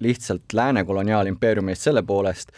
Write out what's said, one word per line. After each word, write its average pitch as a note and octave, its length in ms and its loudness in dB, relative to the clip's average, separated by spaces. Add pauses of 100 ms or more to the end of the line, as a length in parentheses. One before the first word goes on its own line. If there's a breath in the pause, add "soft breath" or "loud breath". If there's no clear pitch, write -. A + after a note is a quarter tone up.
lihtsalt A#2 480 -2
lääne A2+ 320 2
koloniaalimpeeriumist G2 1040 0
selle B2 160 2
poolest, G2 540 -2